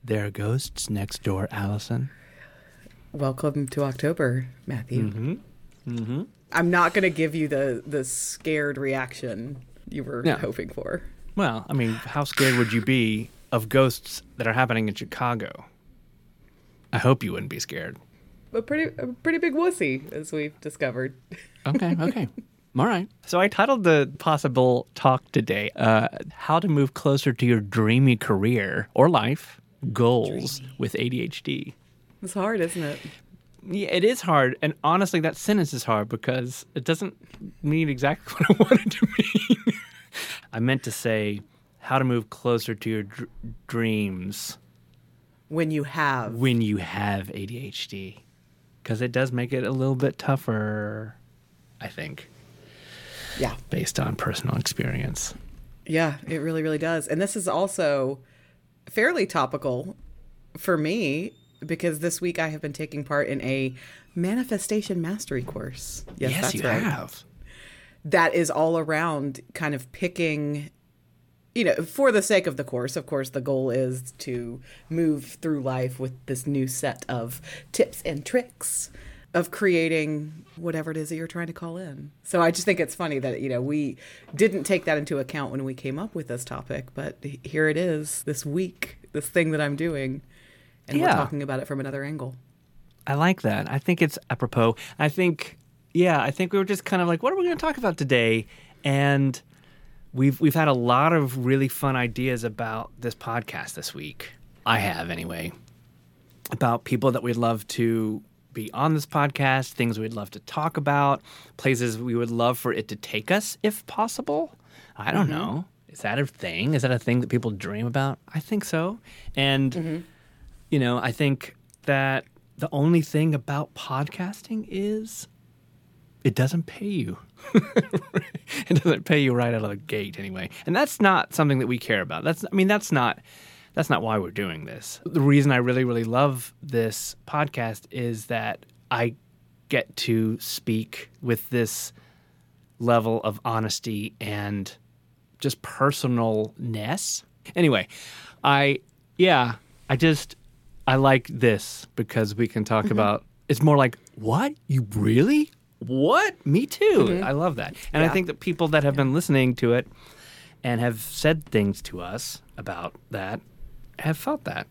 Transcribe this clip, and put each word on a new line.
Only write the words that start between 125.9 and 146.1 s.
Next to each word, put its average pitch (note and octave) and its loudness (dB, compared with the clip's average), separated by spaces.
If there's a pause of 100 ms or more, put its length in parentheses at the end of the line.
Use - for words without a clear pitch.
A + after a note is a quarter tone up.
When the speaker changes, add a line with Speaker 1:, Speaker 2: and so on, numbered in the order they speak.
Speaker 1:
it B2 2
doesn't C#3+ 0
pay - -10
you. F3+ -4 (360)
<laughs> - 8 (1120)
It - 4
doesn't - 2
pay D3+ 4
you C3+ 2
right A#2+ 2
out A2 -2
of G#2 -4
the G2+ -6
gate G#2 -6
anyway. F#3 -8 (180)
And E3+ 0
that's C#4+ 0
not G3 4
something C#3+ 4
that A#2+ 0
we B2 0
care G#2 0
about. - -6
That's, E3 -2
I - -6
mean, F#3+ 6
that's G#3 2
not, B2 2 (540)
that's - -2
not G2 2
why A2 0
we're F2 -6
doing F2+ -6
this. - -14
The E3+ 0
reason C#3+ 6
I B2+ 4
really, B2 2
really A#2 0
love B2 0
this A#2 -2 (120)
podcast C3+ -4
is A#2+ -6
that A2 -6 (260)
I A#2+ 0 (540)
get - -2
to A2+ 0
speak - -6 (120)
with A#2+ -2
this A#2+ -2 (880)
level A#2 4
of G2+ -4
honesty A2 -4
and G#2 -6 (680)
just - -2
personalness. A#2 -2 (320)